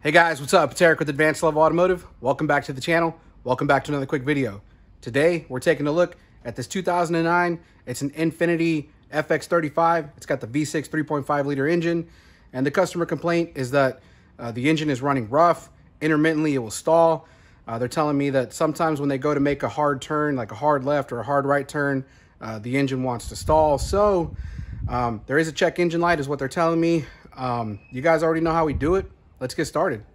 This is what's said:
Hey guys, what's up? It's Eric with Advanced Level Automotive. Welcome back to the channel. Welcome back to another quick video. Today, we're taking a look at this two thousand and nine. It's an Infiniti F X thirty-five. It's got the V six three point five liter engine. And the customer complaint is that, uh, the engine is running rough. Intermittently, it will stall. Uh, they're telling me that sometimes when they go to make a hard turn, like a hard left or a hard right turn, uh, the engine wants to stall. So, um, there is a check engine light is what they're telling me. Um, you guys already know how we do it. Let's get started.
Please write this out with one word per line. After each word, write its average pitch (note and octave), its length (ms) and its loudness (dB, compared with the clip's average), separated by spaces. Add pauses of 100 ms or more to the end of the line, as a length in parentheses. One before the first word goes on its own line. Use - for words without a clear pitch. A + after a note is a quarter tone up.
Hey D3+ 40 0
guys, E3 280 4
what's C#3+ 140 -2
up? D#3 160 6
It's - 100 -4
Eric E3 200 6
with D3+ 100 -2
Advanced D3+ 320 0
Level D#3 180 2
Automotive. E3+ 460 2 (160)
Welcome C3+ 240 0
back C#3+ 180 0
to - 80 -10
the C3 80 -8
channel. E3 340 0 (300)
Welcome B2+ 220 -2
back C#3 180 2
to - 80 -8
another C#3 140 -2
quick C#3 160 -4
video. B2+ 400 -2 (400)
Today, D3+ 480 2
we're B2+ 100 -6
taking D3 260 2
a D3 60 0
look E3+ 240 0 (300)
at A2+ 100 -10
this E3 100 -8
two - 140 -4
thousand F3 360 0
and E3 100 0
nine. F3 340 0 (240)
It's B2 160 -10
an C#3+ 120 -4
Infiniti E3 760 0 (220)
F D3+ 200 -4
X D#3 160 0
thirty-five. E3 680 0
It's - 80 -20
got C#3 160 -4
the A#2 60 -14
V C#3 180 -2
six C#3+ 240 -4
three D#3 140 -4
point C#3+ 240 -4
five C#3+ 200 0
liter C#3+ 220 -2
engine. E3+ 400 0 (460)
And C3 100 -2
the C#3+ 60 0
customer E3+ 340 0
complaint E3+ 500 -2
is C3 180 -4
that, C3+ 280 2 (380)
uh, A#2+ 120 -10
the B2 200 0
engine D#3 180 0
is B2+ 140 -2
running C3+ 260 0
rough. D#3+ 400 2 (320)
Intermittently, D#3 540 2
it C3+ 60 0
will A2 100 -8
stall. E3 580 2 (380)
Uh, A2+ 100 -6
they're A#2+ 100 -2
telling D3+ 300 0
me C#3 140 0
that C3 240 -2
sometimes D#3 460 0
when C#3+ 100 0
they C3+ 80 -2
go D3 160 0
to C#3+ 60 0
make C#3+ 220 0
a B2+ 60 -2
hard C#3+ 320 0
turn, D3+ 360 -2
like A2 160 -6
a - 20 -10
hard C3+ 320 0
left C#3+ 260 -2
or A#2+ 80 -6
a G#2 40 -6
hard C#3 200 0
right C#3 240 0
turn, C#3+ 340 -2 (380)
uh, A2+ 200 -10
the A#2+ 180 -2
engine C3+ 240 0
wants B2 260 -4
to G2+ 80 -12
stall. D#3 400 2
So, F#3+ 580 0 (540)
um, A#2 380 -2
there C3+ 100 0
is D#3+ 120 2
a D#3 40 -10
check E3 260 0
engine E3+ 220 0
light E3+ 180 2
is C#3 120 -6
what C#3+ 80 -4
they're C3+ 100 -4
telling E3 320 0
me. E3 240 2 (320)
Um, A#2 420 -4 (120)
you B2+ 100 -8
guys D#3+ 220 4
already D#3+ 180 2
know E3 120 0
how E3 120 2
we D3+ 80 0
do D3+ 220 0
it. G3 100 0 (360)
Let's B2+ 140 -8
get D#3 120 -4
started. D3 380 -2 (100)